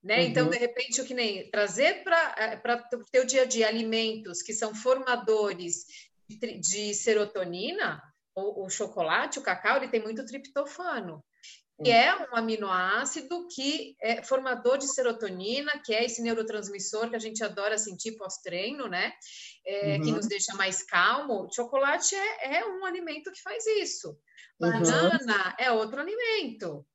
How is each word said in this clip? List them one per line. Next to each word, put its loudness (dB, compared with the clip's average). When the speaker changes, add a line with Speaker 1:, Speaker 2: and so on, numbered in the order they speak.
Speaker 1:
né? 4
Então, 4
Speaker 2:
Uhum. 4
Speaker 1:
de 2
repente, 0
o -4
que -8
nem -2
trazer 2
pra, 4
é, -2
pra -2
o -8
teu 6
dia 4
a 6
dia 2
alimentos 0
que -8
são -2
formadores 2
de -16
tri-, -6
de 0
serotonina, 0
o, -4
o -12
chocolate, 0
o -10
cacau, 2
ele 0
tem 0
muito -6
triptofano, -6
que 4
Speaker 2:
Sim. 8
Speaker 1:
é 8
um -6
aminoácido 0
que -4
é 0
formador 2
de -2
serotonina, -2
que -2
é 2
esse -4
neurotransmissor -4
que -6
a -4
gente -6
adora -2
sentir -6
pós-treino, -6
né? -2
É, 0
que 2
Speaker 2:
Uhum. 2
Speaker 1:
nos -2
deixa -2
mais 0
calmo. 2
O -14
chocolate 2
é, -2
é 0
um -6
alimento -6
que -20
faz -6
isso. -2
Speaker 2:
Uhum. 4
Speaker 1:
Banana 4
é 2
outro 0
alimento -4